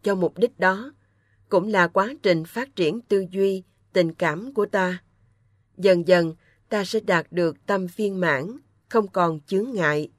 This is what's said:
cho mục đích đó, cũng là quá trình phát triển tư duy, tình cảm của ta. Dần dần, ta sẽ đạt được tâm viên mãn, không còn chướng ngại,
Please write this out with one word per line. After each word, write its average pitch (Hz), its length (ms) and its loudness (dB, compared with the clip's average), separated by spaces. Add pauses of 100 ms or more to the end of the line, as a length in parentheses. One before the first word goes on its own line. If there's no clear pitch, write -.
cho 202 120 0
mục 190 240 -2
đích 240 200 -2
đó, 196 340 -2 (560)
cũng 196 200 0
là 185 200 2
quá 202 340 -2
trình 165 220 2
phát 240 320 -10
triển 185 240 0
tư 196 300 -2
duy, 190 320 -2 (300)
tình 165 220 2
cảm 185 400 -4
của 202 120 0
ta. 180 360 -2 (760)
Dần 180 300 4
dần, 170 260 4 (340)
ta 208 160 -2
sẽ 214 160 -4
đạt 190 300 0
được 165 360 -2
tâm 190 200 -2 (100)
viên 196 240 -4
mãn, 165 360 -2 (320)
không 214 200 0
còn 165 320 0
chướng 208 320 -4
ngại, 151 360 0 (100)